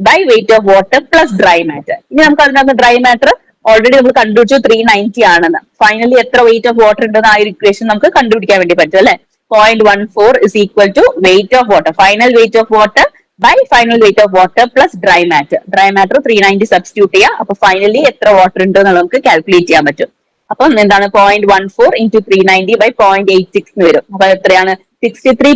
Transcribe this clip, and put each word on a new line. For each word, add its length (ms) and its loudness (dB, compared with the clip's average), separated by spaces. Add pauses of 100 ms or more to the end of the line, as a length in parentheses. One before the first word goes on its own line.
by 100 2 (140)
weight 260 0
of 140 0
water 280 0 (120)
plus 180 0 (120)
dry 180 2 (120)
matter. 260 -10 (140)
ഇനി 160 -2
നമുക്ക് 180 0
അതിനകത്ത് 360 0
ഡ്രൈ 140 2 (100)
മാറ്റർ 260 0 (400)
already 280 2
നമ്മൾ 220 2
കണ്ടുപിടിച്ചു 360 0 (100)
ത്രീ 120 2 (100)
നയൻറ്റി 340 -2 (100)
ആണെന്ന്. 280 0 (220)
Finally 400 0
എത്ര 260 -2
weight 220 0
of 140 -4
water 240 0
ഉണ്ടെന്ന് 240 0
ആ 100 2
ഒരു 120 -4
ഇക്വേഷൻ 380 -4
നമുക്ക് 240 -2
കണ്ടുപിടിക്കാൻ 460 -2
വേണ്ടി 180 -2
പറ്റും 220 -2
അല്ലെ? 120 2 (420)
Point 260 0 (100)
one 100 -4 (120)
four 180 2 (140)
is 160 -4
equal 360 0
to 60 4 (220)
weight 340 0
of 140 -2
water, 180 0 (100)
final 360 0
weight 240 0
of 40 -14 (120)
water 280 0 (380)
by 100 2 (200)
final 300 0
weight 200 2
of 140 -2
water 260 0 (100)
plus 180 0 (120)
dry 160 0 (140)
matter. 260 -4 (140)
Dry 140 2 (100)
matter 280 0
three 200 0
ninety 260 -2
സബ്സ്റ്റിറ്റ്യൂട്ട് 440 -2
ചെയ്യുക. 260 0
അപ്പൊ 120 -8 (120)
finally 360 -2 (100)
എത്ര 160 -4 (120)
വാട്ടർ 260 0
ഉണ്ട് 140 0
എന്നുള്ളത് 220 2
നമുക്ക് 260 -4
കാൽക്കുലേറ്റ് 420 0
ചെയ്യാൻ 200 0
പറ്റും. 200 -8 (440)
അപ്പം 300 0
എന്താണ്? 220 0 (120)
പോയിന്റ് 360 0
വൺ 80 0 (140)
ഫോർ 140 2 (120)
into 240 -2
three 240 0
ninety 320 0
by 80 0 (140)
point 320 0
eight 120 -2 (100)
six 60 -4 (120)
എന്ന് 140 0
വരും. 140 0 (100)
അപ്പൊ 200 0
എത്രയാണ്? 400 0 (300)
സിക്സ്റ്റി 340 -2
ത്രീ 180 2